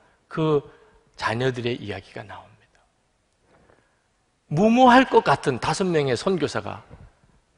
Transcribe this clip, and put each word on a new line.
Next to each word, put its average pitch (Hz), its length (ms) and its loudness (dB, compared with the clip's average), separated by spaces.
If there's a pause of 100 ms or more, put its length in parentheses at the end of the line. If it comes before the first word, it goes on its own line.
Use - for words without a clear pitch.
(280)
그 156 340 -2 (540)
자녀들의 120 600 -4
이야기가 101 460 -14
나옵니다. - 360 -20 (1900)
무모할 240 600 6
것 226 140 4
같은 135 360 0
다섯 160 260 -4
명의 147 320 -2
선교사가 117 680 -6 (760)